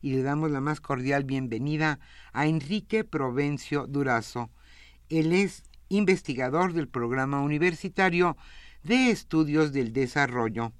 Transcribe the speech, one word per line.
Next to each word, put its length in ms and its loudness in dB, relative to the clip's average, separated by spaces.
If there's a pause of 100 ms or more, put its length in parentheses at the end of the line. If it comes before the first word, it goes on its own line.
y 100 -4
le 100 0
damos 300 0
la 100 -2
más 200 -2
cordial 420 -2
bienvenida 760 -2 (320)
a 140 -2
Enrique 580 -2
Provencio 840 -2
Durazo. 640 -2 (580)
Él 240 2
es 300 0 (260)
investigador 840 0
del 140 -2
Programa 540 -2
Universitario 960 0 (460)
de 260 4
Estudios 600 2
del 220 -2
Desarrollo. 880 0